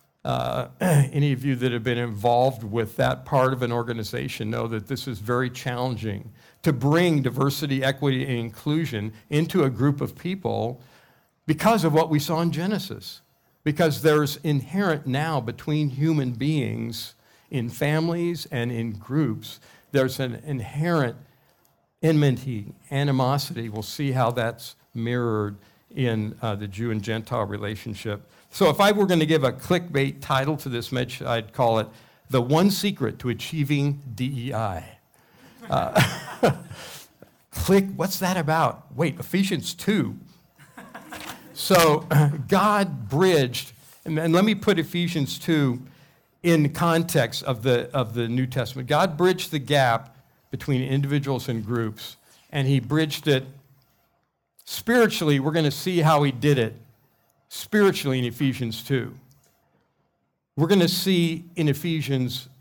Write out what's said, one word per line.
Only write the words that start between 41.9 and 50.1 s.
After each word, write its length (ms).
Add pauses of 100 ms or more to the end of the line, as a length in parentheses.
<clears throat> 220
God 600
bridged, 640 (320)
and, 120
and 160
let 120
me 100
put 240
Ephesians 580
two 440 (600)
in 300
context 720
of 180
the, 340
of 200
the 120
New 200
Testament. 400
God 280
bridged 360
the 80
gap 580 (320)